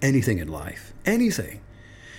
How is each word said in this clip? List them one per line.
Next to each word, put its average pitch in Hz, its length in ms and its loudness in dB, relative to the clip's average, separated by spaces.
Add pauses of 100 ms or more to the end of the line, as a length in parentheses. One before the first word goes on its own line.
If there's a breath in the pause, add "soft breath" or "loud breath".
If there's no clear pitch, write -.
anything 127 380 4
in 78 100 -6
life. - 440 -10 (120)
Anything. 214 560 2 (580 loud breath)